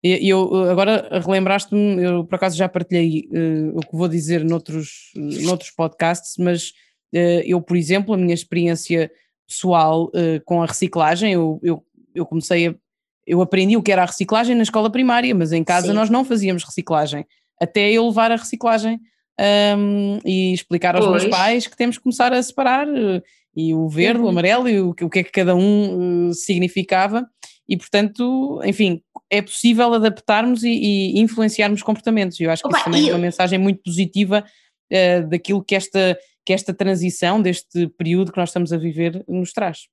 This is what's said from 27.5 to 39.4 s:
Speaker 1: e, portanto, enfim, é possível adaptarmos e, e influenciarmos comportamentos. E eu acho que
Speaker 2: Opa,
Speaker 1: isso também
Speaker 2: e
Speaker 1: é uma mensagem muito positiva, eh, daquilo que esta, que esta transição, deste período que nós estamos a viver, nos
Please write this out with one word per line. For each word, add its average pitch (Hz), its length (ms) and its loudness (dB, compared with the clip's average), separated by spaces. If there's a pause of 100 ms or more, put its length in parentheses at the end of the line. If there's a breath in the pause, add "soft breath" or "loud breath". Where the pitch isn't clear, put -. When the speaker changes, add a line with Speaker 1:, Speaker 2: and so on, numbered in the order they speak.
Speaker 1:
e, 190 80 -2
portanto, 240 880 -2
enfim, 196 360 0 (280)
é 202 120 0
possível 233 520 2
adaptarmos 220 720 0
e, 240 80 0
e 202 480 0
influenciarmos 214 640 0
comportamentos. 214 560 -2
E 175 40 -2
eu 160 80 0
acho 165 120 -4
que - 40 -6
Speaker 2:
Opa, - 100 0
Speaker 1:
isso - 80 -2
também 170 180 2
Speaker 2:
e - 60 2
Speaker 1:
é 175 40 0
uma 170 60 0
mensagem 175 400 0
muito 196 240 0
positiva, 190 600 -2 (480 soft breath)
eh, 180 300 4
daquilo 175 420 -2
que 202 120 -2
esta, 185 420 0 (260 loud breath)
que - 80 -4
esta 190 220 -2
transição, 185 680 0
deste 175 500 -2
período 175 420 -2
que - 80 -6
nós 175 100 -2
estamos 170 240 -4
a 165 40 -2
viver, 165 500 -4
nos 180 260 -6